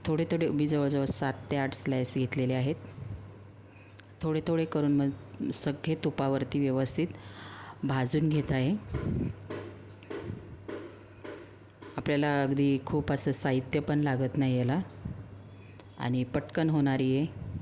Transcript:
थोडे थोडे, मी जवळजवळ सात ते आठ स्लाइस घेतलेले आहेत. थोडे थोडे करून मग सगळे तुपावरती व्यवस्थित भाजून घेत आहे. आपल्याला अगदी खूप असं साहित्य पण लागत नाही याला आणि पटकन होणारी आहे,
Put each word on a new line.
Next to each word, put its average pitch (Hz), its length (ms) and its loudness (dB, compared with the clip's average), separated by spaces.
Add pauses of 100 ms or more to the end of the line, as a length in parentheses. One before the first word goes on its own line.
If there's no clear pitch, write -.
थोडे 160 200 2
थोडे, 165 240 2
मी 147 180 2
जवळजवळ 143 380 2
सात 131 280 0 (180)
ते 143 60 2
आठ 135 160 0
स्लाइस 131 420 0
घेतलेले 127 380 2
आहेत. 131 220 0 (1500)
थोडे 156 260 0
थोडे 165 180 4
करून 147 260 2
मग 143 180 4 (420)
सगळे 151 440 0
तुपावरती 135 640 0
व्यवस्थित 135 480 2 (760)
भाजून 139 460 2
घेत 151 220 2
आहे. 135 240 4 (3250)
आपल्याला 143 460 4
अगदी 139 420 4
खूप 147 260 2
असं 139 200 2
साहित्य 131 480 2
पण 147 200 2
लागत 135 380 0
नाही 131 200 4
याला 127 240 2 (1160)
आणि 127 260 0
पटकन 147 460 0
होणारी 135 480 4
आहे, 156 240 0 (200)